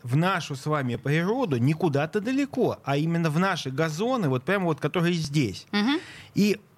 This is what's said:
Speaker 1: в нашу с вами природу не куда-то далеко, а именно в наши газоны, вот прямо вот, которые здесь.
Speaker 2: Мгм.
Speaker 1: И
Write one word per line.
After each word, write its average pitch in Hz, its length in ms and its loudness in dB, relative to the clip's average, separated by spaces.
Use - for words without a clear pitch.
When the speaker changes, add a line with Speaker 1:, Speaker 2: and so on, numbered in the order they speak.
Speaker 1:
в 123 120 -2
нашу 170 400 0
с 131 120 -8
вами 139 280 0
природу 170 600 0
не 131 160 4
куда-то 160 480 0
далеко, 254 640 0
а 139 120 0
именно 165 360 0
в 151 80 0
наши 180 320 0
газоны, 160 580 0
вот 127 140 0
прямо 190 220 0
вот, 160 140 0
которые 180 360 0
здесь. 139 560 -2
Speaker 2:
Мгм. 233 280 2
Speaker 1:
И 202 240 2